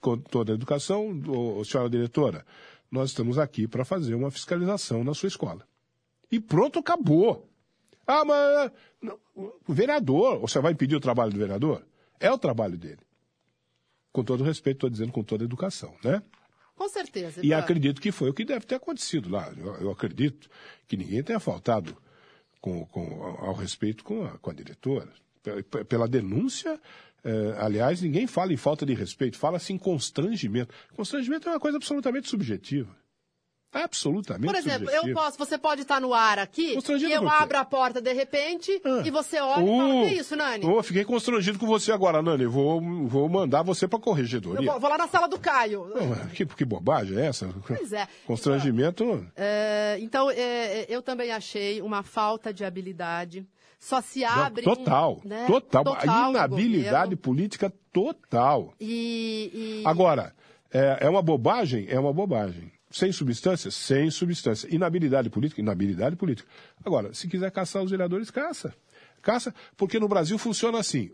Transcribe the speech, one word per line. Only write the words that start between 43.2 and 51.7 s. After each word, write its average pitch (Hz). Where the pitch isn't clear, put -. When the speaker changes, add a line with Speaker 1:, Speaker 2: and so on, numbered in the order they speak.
Speaker 1:
mandar 165
você 185
pra 233
corregedoria. 120
Speaker 2:
Eu 294
vou, 254
vou 285
lá 302
na 339
sala 349
do 370
Caio. 220
Speaker 1:
Não, 165
que, -
que -
bobagem 101
é 139
essa? 110
Speaker 2:
Pois 214
é. 208
Speaker 1:
Constrangimento. 139
Speaker 2:
É, 208
então, 269
é, 233
é, 185
eu 240
também 247
achei 208